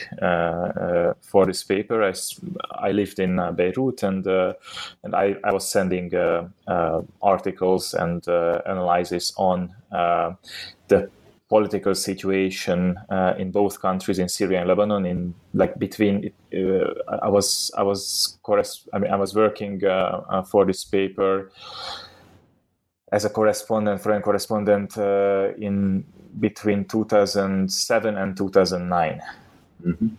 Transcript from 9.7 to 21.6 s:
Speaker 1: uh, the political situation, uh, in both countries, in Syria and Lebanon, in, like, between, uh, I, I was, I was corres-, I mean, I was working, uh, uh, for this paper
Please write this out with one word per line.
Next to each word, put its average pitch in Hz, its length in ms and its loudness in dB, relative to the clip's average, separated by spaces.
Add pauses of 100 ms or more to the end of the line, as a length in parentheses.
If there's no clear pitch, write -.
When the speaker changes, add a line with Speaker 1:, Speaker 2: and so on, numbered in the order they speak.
Speaker 1:
uh, 85 400 0 (560)
the 98 200 4 (400)
political 101 460 2
situation, 92 1000 -2 (120)
uh, 92 300 2
in 95 120 -4
both 101 300 0
countries, 95 380 -2
in 90 100 0
Syria 92 320 0
and 87 80 -2
Lebanon, 98 380 2
in, 87 280 -4 (200)
like, - 240 2
between, 101 520 0 (220)
uh, 90 60 -2 (500)
I, - 180 -4
I - 20 0
was, - 500 0
I 107 40 2
was - 600 -2
corres-, - 500 0
I 104 60 -2
mean, 98 120 0
I 98 60 0
was 95 180 -2
working, 101 500 0
uh, 92 440 0
uh, 95 140 -2
for 98 240 4
this 95 180 -2
paper 95 640 0 (1600)